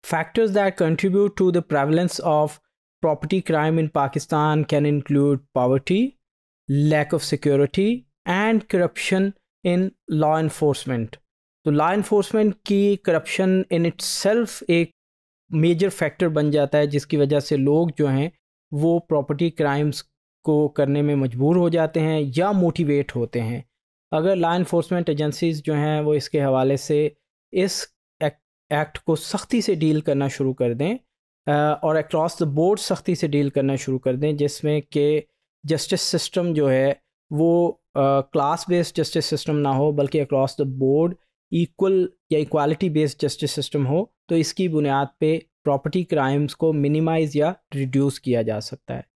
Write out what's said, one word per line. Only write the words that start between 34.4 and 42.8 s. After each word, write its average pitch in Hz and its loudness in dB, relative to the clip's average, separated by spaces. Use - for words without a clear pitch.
कि 151 0
जस्टिस 160 -2
सिस्टम 175 -2
जो 147 2
है 135 2
वो, 170 2
अ, 139 2
क्लास 147 -2
बेस्ड 175 0
जस्टिस 156 -2
सिस्टम 156 -4
ना 143 0
हो 139 2
बल्कि 147 0
across 135 -2
the 135 -4
board 147 2
इक्वल 185 0
या 156 2
इक्वालिटी 151 0